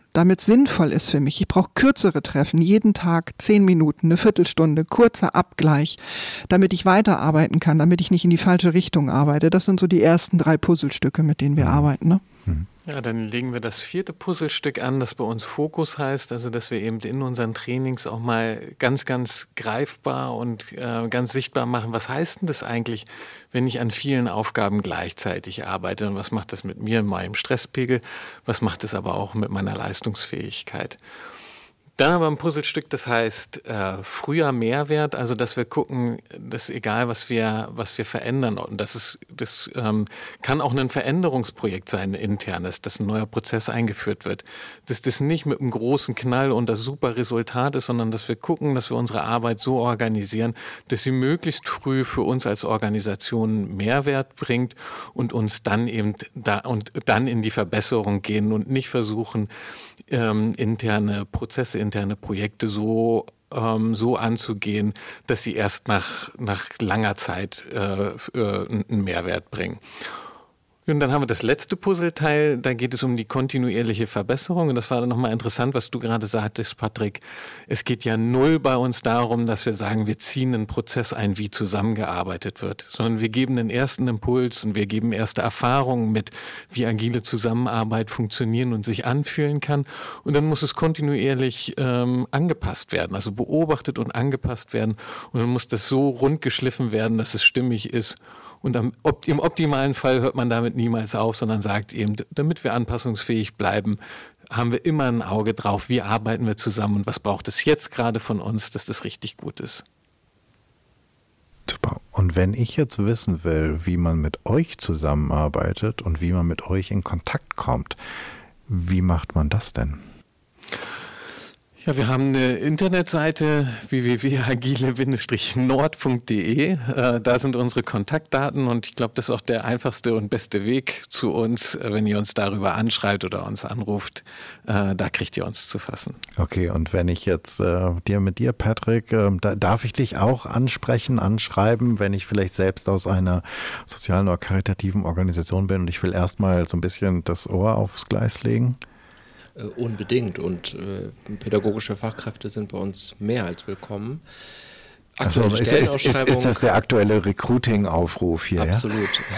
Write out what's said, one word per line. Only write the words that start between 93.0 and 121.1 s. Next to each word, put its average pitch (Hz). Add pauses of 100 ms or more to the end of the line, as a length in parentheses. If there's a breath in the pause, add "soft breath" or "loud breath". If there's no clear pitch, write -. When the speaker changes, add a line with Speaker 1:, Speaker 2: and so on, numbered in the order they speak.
Speaker 3:
also 101
beobachtet 143
und 117
angepasst 127
werden. 110 (380 loud breath)
Und 123
dann 120
muss 123
das -
so 139
rund 139
geschliffen 127
werden, 110
dass 110
es 104
stimmig 120
ist. - (480 loud breath)
Und 131
am, 117 (120)
op-, -
im 147
optimalen 143
Fall 131
hört 127
man 120
damit 117
niemals 113
auf, 110
sondern 110
sagt 104
eben, 107
d-, -
damit 151
wir 120
anpassungsfähig 113
bleiben, 101 (540 loud breath)
haben 117
wir 123
immer 156
ein 117
Auge 104
drauf, -
wie 123
arbeiten 110
wir 107
zusammen 104
und 101
was -
braucht -
es -
jetzt 151
gerade 117
von 107
uns, 107
dass -
das -
richtig -
gut -
ist. - (1900)
Speaker 2:
Super. - (100)
Und 90
wenn 92
ich 117
jetzt 143
wissen 101
will, 78
wie 87
man 82
mit 73
euch 147
zusammenarbeitet 76
und 80
wie 85
man 87
mit 85
euch 92
in 101
Kontakt -
kommt, - (760 loud breath)
wie 90
macht 87
man 76
das -
denn? 69 (1800 loud breath)